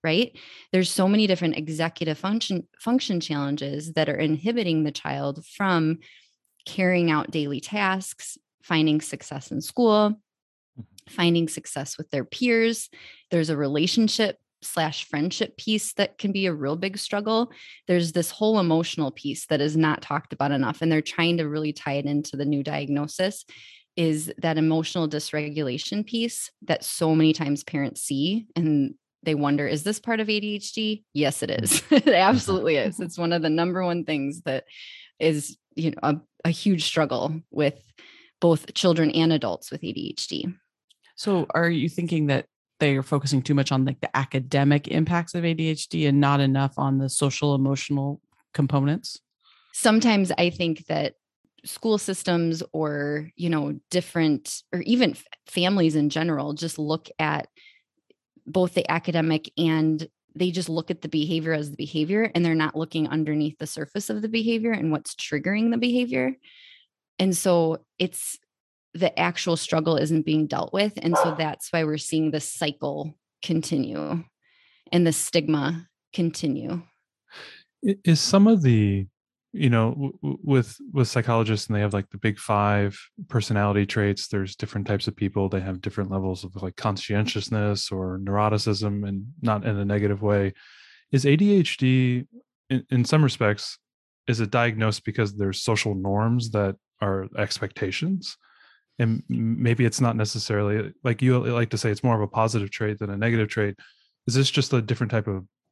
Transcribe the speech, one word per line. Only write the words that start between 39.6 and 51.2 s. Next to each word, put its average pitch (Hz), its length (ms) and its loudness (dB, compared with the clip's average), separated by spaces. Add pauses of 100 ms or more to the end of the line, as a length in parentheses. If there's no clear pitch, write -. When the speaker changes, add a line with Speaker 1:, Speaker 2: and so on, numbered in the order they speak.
Speaker 1:
with - 140 -12
A 87 80 -6
D - 180 -8
H - 160 -8
D. - 220 -6 (680)
Speaker 3:
So 190 340 0
are 170 200 2
you 160 180 0
thinking 165 380 0
that 139 200 2 (340)
they 139 160 4
are 135 80 -2
focusing 139 360 2
too 143 140 0
much 139 160 2
on, 131 140 2
like, 131 160 -2
the - 160 -4
academic 139 720 2
impacts 170 480 0
of 170 80 -2
A 165 100 0
D 160 140 -2
H 156 200 -4
D 160 180 0
and 143 140 6
not 139 200 6
enough 135 360 2
on 135 220 0
the 135 100 -2
social 143 460 0
emotional 139 640 -2 (320)
components? 143 680 0 (520)
Speaker 1:
Sometimes 220 640 4
I 175 140 2
think 170 360 -4
that 151 280 -2 (500)